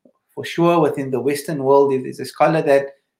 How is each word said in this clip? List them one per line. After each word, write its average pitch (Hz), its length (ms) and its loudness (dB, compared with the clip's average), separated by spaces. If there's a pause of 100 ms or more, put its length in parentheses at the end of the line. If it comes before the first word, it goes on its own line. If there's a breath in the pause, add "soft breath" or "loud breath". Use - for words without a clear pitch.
(340)
for 139 100 -12
sure 170 360 2
within 139 300 -2
the 123 100 -2
Western 143 420 -6
world, 139 300 4
if 131 100 -2
there's 131 180 -12
a 127 40 -8
scholar 156 380 0
that 139 340 0 (240)